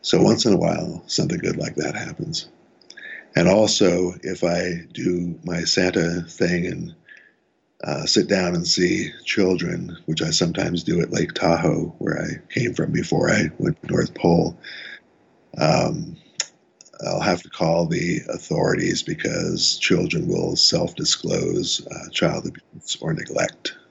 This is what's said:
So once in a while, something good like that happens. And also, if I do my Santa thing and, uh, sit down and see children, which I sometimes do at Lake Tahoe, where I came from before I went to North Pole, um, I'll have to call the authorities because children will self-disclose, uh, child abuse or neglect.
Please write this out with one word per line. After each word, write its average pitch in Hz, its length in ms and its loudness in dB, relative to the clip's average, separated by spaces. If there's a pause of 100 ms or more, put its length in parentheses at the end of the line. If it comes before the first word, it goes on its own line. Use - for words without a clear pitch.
So 92 200 2
once 104 240 4
in 107 80 6
a 90 40 6
while, 85 500 -2
something - 320 -2
good 85 180 -2
like - 180 -6
that 76 200 -4
happens. - 520 -8 (880)
And 85 120 6
also, 92 760 4
if 90 200 -4
I 87 500 -2
do 87 500 -2
my 87 200 -4
Santa 87 680 2
thing 87 380 0
and, 87 280 -8 (880)
uh, 76 220 -4
sit 92 220 4
down 92 280 2
and 85 120 -2
see - 440 2 (140)
children, 87 680 0 (100)
which 80 160 -2
I 82 100 0
sometimes 85 520 0
do 85 180 2
at - 100 -2
Lake - 220 -2
Tahoe, 82 680 2
where 80 200 -2
I 80 200 -6 (140)
came 123 200 0
from 78 180 -2
before 78 380 0
I 80 300 2
went - 220 0
to - 60 -14
North - 280 0
Pole, 85 420 4 (1000)
um, - 580 0 (880)
I'll 92 140 -2
have 90 240 0
to - 60 -20
call 85 360 2
the 87 440 -2
authorities - 760 0
because 85 720 -2
children - 500 0
will 87 280 0
self-disclose, 85 1400 0
uh, - 180 -14
child - 380 -2
abuse - 540 -12
or 80 120 -2
neglect. - 640 -4 (160)